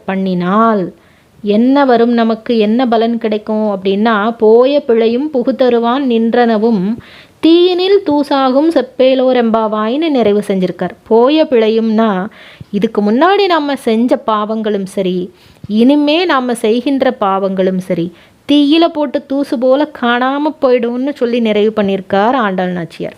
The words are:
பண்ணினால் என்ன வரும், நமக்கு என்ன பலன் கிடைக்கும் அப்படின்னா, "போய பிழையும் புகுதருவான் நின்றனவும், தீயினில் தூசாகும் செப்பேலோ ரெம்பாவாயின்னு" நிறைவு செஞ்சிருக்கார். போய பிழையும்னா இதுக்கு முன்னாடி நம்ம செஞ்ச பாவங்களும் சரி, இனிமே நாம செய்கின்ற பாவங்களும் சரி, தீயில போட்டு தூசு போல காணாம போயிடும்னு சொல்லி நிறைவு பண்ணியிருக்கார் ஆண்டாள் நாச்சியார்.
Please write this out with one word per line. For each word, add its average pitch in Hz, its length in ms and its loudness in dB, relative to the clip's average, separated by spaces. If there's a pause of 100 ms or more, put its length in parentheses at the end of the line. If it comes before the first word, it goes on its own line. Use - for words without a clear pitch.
பண்ணினால் 190 840 0 (520)
என்ன 247 420 2
வரும், 240 280 2
நமக்கு 226 440 -2
என்ன 220 300 0
பலன் 233 300 0
கிடைக்கும் 214 640 -4
அப்படின்னா, 208 580 -2
"போய 247 440 4
பிழையும் 240 520 0
புகுதருவான் 247 760 0
நின்றனவும், 226 880 0 (440)
தீயினில் 359 640 2
தூசாகும் 285 680 0
செப்பேலோ 262 580 0
ரெம்பாவாயின்னு" 226 800 0
நிறைவு 208 380 2
செஞ்சிருக்கார். 185 420 -2 (180)
போய 262 360 2
பிழையும்னா 220 840 0 (440)
இதுக்கு 208 400 -2
முன்னாடி 370 340 2
நம்ம 294 300 0
செஞ்ச 240 520 0
பாவங்களும் 214 580 -4
சரி, 185 460 -4 (360)
இனிமே 294 580 2
நாம 262 300 -2
செய்கின்ற 247 640 0
பாவங்களும் 190 560 0
சரி, 175 360 -4 (380)
தீயில 294 360 4
போட்டு 294 380 -4
தூசு 285 320 -4
போல 262 300 2 (140)
காணாம 262 600 -2
போயிடும்னு 247 520 0
சொல்லி 247 260 -2
நிறைவு 214 360 0
பண்ணியிருக்கார் 196 560 0
ஆண்டாள் 190 400 -2
நாச்சியார். 170 460 -8